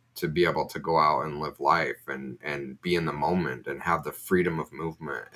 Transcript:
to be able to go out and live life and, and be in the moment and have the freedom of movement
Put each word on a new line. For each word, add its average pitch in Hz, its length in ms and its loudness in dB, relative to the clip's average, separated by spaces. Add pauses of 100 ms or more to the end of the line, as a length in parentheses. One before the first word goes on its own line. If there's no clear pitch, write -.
(160)
to 87 120 -4
be 85 180 4
able 76 200 2
to 82 140 -8
go 80 180 0
out 76 280 4
and 73 140 -6
live 76 200 -6
life 78 480 2
and, 67 340 -8
and 71 400 -8
be 87 140 2
in 82 100 2
the 76 80 -2
moment 73 540 0
and 69 140 -6
have 85 220 0
the - 80 -6
freedom 87 480 2
of - 140 -8
movement 76 520 -8 (100)